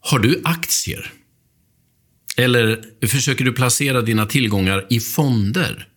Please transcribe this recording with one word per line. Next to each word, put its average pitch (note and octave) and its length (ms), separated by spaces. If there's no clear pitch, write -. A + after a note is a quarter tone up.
Har C#3 120
du B2+ 240
aktier? - 680
Eller A#2+ 480
försöker C3 380
du B2 80
placera B2+ 480
dina A2 240
tillgångar G2 640
i A#2 100
fonder? B2+ 960